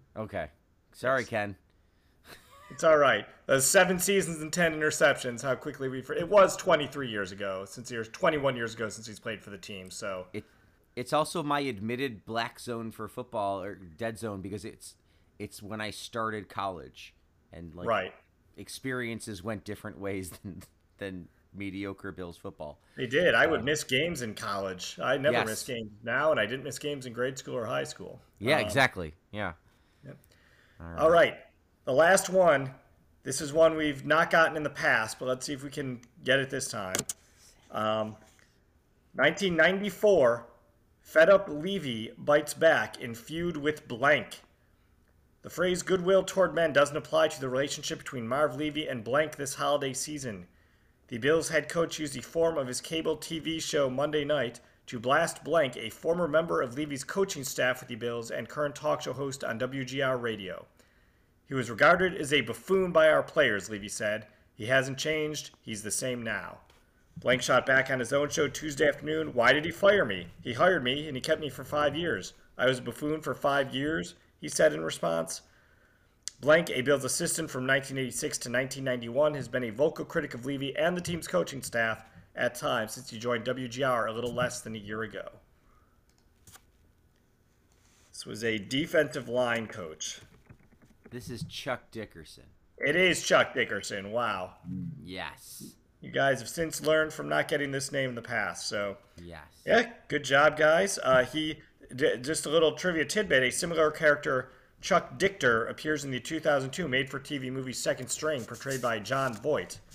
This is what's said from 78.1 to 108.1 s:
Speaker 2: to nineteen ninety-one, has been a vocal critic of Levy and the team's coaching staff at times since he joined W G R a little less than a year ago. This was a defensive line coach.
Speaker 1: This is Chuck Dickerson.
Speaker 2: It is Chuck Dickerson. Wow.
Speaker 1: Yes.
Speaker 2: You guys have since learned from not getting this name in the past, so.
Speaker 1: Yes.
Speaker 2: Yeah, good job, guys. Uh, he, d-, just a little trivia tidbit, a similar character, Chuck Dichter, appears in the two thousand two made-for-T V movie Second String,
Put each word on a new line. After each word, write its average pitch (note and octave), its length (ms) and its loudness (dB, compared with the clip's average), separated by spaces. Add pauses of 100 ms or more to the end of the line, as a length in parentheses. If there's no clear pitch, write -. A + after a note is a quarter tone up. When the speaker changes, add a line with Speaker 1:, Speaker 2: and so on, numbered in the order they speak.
Speaker 2:
to - 100 -10
nineteen C3+ 340 -2
ninety-one, B2+ 520 0
has C3 120 -6
been B2+ 160 -4
a A#2 60 -4
vocal D3+ 340 0
critic D3 300 -4
of A#2+ 120 -10
Levy C#3 300 -4
and F3 220 0
the F3+ 40 -6
team's F3 280 -6
coaching D#3+ 340 -2
staff A2+ 400 -2 (320)
at B2 180 0
times B2 380 -2
since - 180 -14
he A#2 80 -12
joined A#2 280 -2
W B2+ 240 -4
G B2 120 -6
R A#2+ 260 2
a A2+ 40 -4
little A#2 220 -6
less A#2+ 260 -2
than A2+ 160 -10
a A2 40 -10
year G#2+ 240 -8
ago. G2+ 260 -10 (2750)
This - 140 -16
was A2+ 180 -8
a A2+ 140 2
defensive C3+ 720 0
line A#2 380 0
coach. - 520 -12 (920)
Speaker 1:
This A#2+ 180 -12
is A#2+ 140 -10
Chuck - 480 -8
Dickerson. F2+ 520 -14 (340)
Speaker 2:
It D3 200 0
is F3+ 280 4
Chuck C#3 280 4
Dickerson. G2+ 580 -4
Wow. G2+ 440 -4 (460)
Speaker 1:
Yes. - 720 -12 (260)
Speaker 2:
You C3 100 -16
guys C3+ 280 2
have A2+ 100 -12
since D#3+ 320 -6
learned D#3 320 2
from D3 160 -8
not D3 180 0
getting C#3+ 240 -2
this C#3 200 -4
name C3+ 180 -2
in B2 60 -8
the A#2 60 -8
past, G#2+ 460 -4
so. G2+ 300 -4 (260)
Speaker 1:
Yes. E2+ 160 -16 (260)
Speaker 2:
Yeah, A#3 260 4 (160)
good D3 160 -2
job, C#3+ 340 6
guys. E3 440 4
Uh, B2+ 240 6
he, D#3 360 -6 (340)
d-, B2 260 2
just D3+ 240 -4
a D#3 40 -4
little D#3 240 6
trivia D#3+ 320 0
tidbit, E3 360 2
a B2 100 2
similar D#3+ 380 2
character, D3 640 2 (300)
Chuck E3 360 0
Dichter, B2+ 480 4
appears C#3+ 400 -4
in C#3 60 -6
the B2+ 80 -4
two D#3+ 200 -6
thousand C#3+ 320 2
two E3+ 160 -4
made-for-T C#3 520 -4
V B2+ 100 -6
movie C3 240 -6
Second C3+ 360 -4
String, D3+ 360 -2